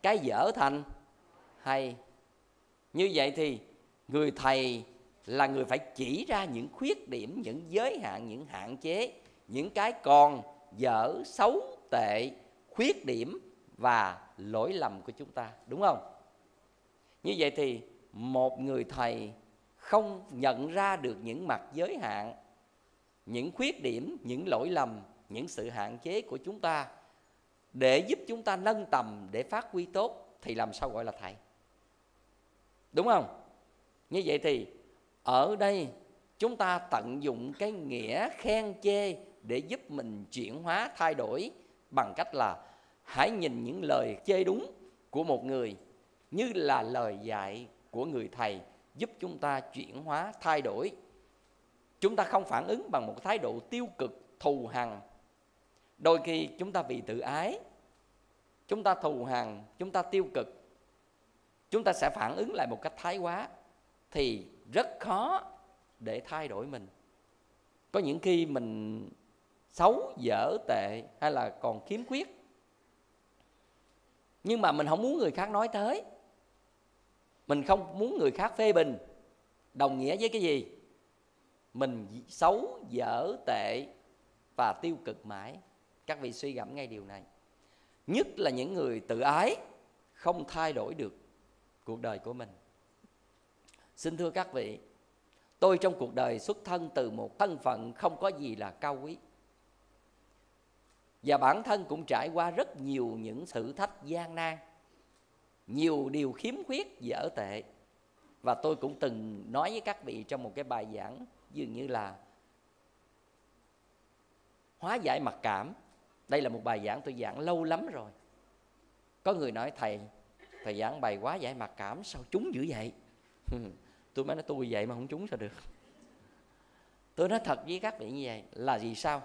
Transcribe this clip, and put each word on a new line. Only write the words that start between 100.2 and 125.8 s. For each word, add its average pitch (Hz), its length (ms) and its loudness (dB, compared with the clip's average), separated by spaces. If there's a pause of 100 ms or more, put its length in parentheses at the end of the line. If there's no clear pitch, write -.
Và 139 140 4
bản 139 260 6
thân 208 260 0
cũng 156 160 -4
trải 127 280 0
qua 170 180 0
rất 180 260 -2
nhiều 131 420 -2
những 110 260 -8
thử 123 280 -6
thách 196 300 -4
gian 165 320 -6
nan, 165 220 -4 (1120)
nhiều 143 420 2
điều 139 220 0
khiếm 254 320 -6
khuyết, - 380 -6
dở 120 340 -4
tệ. 104 280 -6 (800)
Và 123 140 2
tôi 156 200 0
cũng 143 240 -6
từng 110 520 -4
nói 151 200 2
với 226 100 -6
các 202 220 -6
vị 113 200 -8
trong 131 200 -6
một 107 120 -10
cái 139 80 -6
bài 117 300 -4
giảng 107 320 -10 (260)
dường 139 220 -8
như 127 140 -8
là 104 280 -4 (2500)
hóa 190 180 -4
giải 151 240 2
mặc 131 220 -4
cảm. 110 320 -2 (540)
Đây 143 140 2
là 127 80 0
một 113 140 -8
bài 110 220 0
giảng 110 200 -2
tôi 135 140 -8
giảng 110 200 -6
lâu 165 240 0
lắm 175 240 0
rồi. 120 240 -12 (1120)
Có 190 100 4
người 147 180 0
nói: 113 240 -4
"Thầy, 107 240 -2 (640)
thầy 107 160 -4
giảng 131 220 -2
bài 110 140 2
hóa 120 200 -2
giải 135 200 -6
mặc 113 220 -8
cảm 113 260 -8
sao 143 180 -12 (100)
trúng 247 220 0
dữ 135 160 -2
vậy?" 113 220 -6 (600)
<laughs> - 600 -12
Tôi 135 120 -2
mới 151 100 -2
nói: 156 80 -8
"Tôi 131 260 -4
vậy 107 160 0
mà 120 100 -4
không 123 120 -8
trúng 165 200 -8
sao 143 100 -8
được?" 104 140 -8 (1600)